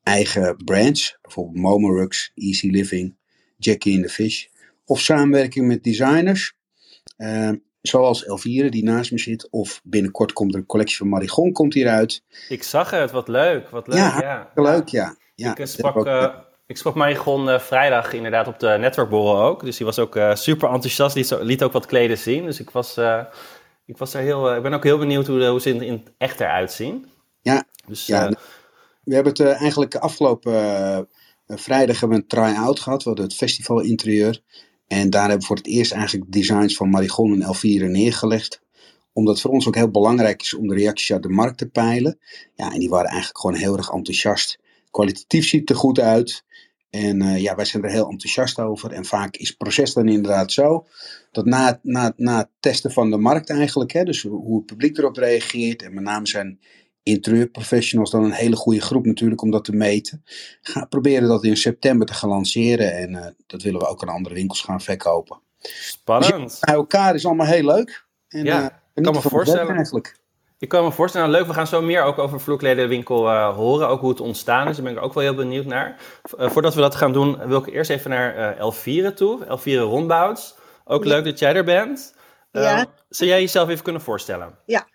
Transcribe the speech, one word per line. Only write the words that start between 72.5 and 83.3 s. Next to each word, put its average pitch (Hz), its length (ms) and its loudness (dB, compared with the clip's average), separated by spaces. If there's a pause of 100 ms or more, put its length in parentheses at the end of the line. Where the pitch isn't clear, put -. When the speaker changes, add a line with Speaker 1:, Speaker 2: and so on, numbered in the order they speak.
Speaker 2:
eh, 107 280 2
horen, 127 320 2
ook 127 120 0
hoe 131 100 0
het 127 100 -2
ontstaan 120 480 -2
is. 156 80 -4
Daar 135 80 -8
ben 123 120 -6
ik - 60 -8
ook 131 120 -6
wel 151 80 0
heel 139 120 0
benieuwd 131 300 -4
naar. 135 320 -6 (260)
V-, - 100 -18
eh, 127 180 -2
voordat 156 240 2
we 151 60 0
dat 143 140 4
gaan 139 180 2
doen, 139 360 0
wil 135 100 2
ik 131 80 -4
eerst 156 240 -4
even 139 200 -4
naar, 123 260 -2
eh, 107 220 -4
Elvire 143 540 -2
toe. 214 320 -2
Elvire 131 380 -2
Rombouts. 165 720 0 (300)
Ook 147 200 0
Speaker 3:
Ja. 151 60 0
Speaker 2:
leuk 151 140 2
dat 151 140 -4
jij 147 160 4
er 185 100 2
bent. 214 500 0 (380)
Speaker 3:
Ja. 139 240 2
Speaker 2:
Ehm, 233 80 2 (240)
zou 180 220 0